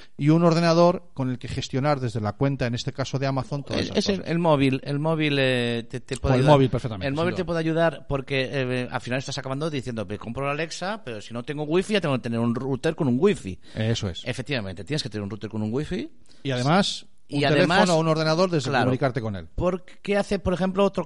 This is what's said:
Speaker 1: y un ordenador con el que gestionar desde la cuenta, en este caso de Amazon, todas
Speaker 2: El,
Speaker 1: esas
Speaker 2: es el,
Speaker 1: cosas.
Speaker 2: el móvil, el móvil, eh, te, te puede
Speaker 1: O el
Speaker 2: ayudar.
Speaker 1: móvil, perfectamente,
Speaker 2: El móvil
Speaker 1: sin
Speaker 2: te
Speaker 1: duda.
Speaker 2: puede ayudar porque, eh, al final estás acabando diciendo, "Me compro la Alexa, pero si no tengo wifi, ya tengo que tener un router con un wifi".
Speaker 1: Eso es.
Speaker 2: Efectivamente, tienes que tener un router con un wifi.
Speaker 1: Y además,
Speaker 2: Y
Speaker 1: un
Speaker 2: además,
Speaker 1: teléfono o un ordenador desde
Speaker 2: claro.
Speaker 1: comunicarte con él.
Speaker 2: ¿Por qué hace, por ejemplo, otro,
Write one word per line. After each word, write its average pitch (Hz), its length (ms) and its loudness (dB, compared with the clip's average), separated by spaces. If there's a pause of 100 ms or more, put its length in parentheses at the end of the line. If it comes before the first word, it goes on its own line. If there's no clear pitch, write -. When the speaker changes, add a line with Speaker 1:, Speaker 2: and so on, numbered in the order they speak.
(180)
Speaker 1:
y 143 120 2
un 170 160 6
ordenador 170 680 4
con 127 160 -4
el 123 80 -4
que 117 120 -12
gestionar 135 500 0
desde 117 220 -4
la 104 100 -2
cuenta, 139 360 0
en 117 60 -2
este - 200 -6
caso 131 260 -4
de 135 80 -2
Amazon, 135 380 -4
todas - 160 -2
Speaker 2:
El, - 60 -2
Speaker 1:
esas - 100 -4
Speaker 2:
es 208 100 0
el, 202 120 2
Speaker 1:
cosas. - 120 -6
Speaker 2:
el 170 80 0
móvil, 139 460 4
el 143 140 -4
móvil, 156 380 0
eh, 120 520 2
te, 127 100 -8
te 131 160 -8
puede 131 200 2
Speaker 1:
O - 20 6
el - 20 4
Speaker 2:
ayudar. 147 140 8
Speaker 1:
móvil, 135 160 6
perfectamente, 110 400 -4
Speaker 2:
El 135 60 -2
móvil 170 160 0
Speaker 1:
sin - 40 -2
Speaker 2:
te 190 80 -2
Speaker 1:
duda. 165 40 -10
Speaker 2:
puede 165 120 -2
ayudar 160 480 0
porque, 135 420 -2
eh, 127 400 -2
al 127 120 -4
final 123 180 -4
estás 135 180 -8
acabando 135 320 -4
diciendo, 120 360 -4
"Me 98 120 -8
compro 120 280 -6
la 143 80 -2
Alexa, 175 500 -6
pero 113 160 -10
si 101 140 -16
no 120 100 -8
tengo 151 200 -6
wifi, 170 320 0
ya 202 60 4
tengo 147 140 2
que 117 60 0
tener 117 180 -2
un 117 160 2
router 135 400 -2
con 147 140 0
un 123 100 4
wifi". 143 400 0 (140)
Speaker 1:
Eso 110 340 0
es. 85 160 -8
Speaker 2:
Efectivamente, 104 640 -6
tienes 147 180 -4
que 123 60 -8
tener 104 140 -6
un 98 60 -6
router 104 200 -8
con 107 120 -4
un 107 120 -2
wifi. 165 360 -4 (340)
Speaker 1:
Y 139 80 -4
además, 139 540 2 (220)
Speaker 2:
Y 143 120 -4
Speaker 1:
un 143 60 2
Speaker 2:
además, 143 340 4
Speaker 1:
teléfono 180 180 6
o - 20 4
un 160 80 0
ordenador 160 440 2
desde 143 180 0
Speaker 2:
claro. 127 160 2
Speaker 1:
comunicarte 127 340 0
con 110 160 -4
él. 87 180 -10
Speaker 2:
¿Por 180 300 -2
qué - 320 -4
hace, 202 240 0
por 185 140 -2
ejemplo, 185 320 2
otro, 190 200 -2